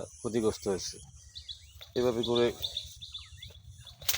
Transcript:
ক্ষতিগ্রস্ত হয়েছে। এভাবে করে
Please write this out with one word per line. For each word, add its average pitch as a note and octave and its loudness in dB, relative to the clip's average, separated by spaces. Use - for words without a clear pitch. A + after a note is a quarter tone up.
ক্ষতিগ্রস্ত A2 2
হয়েছে। - -2
এভাবে B2 6
করে A#2+ 8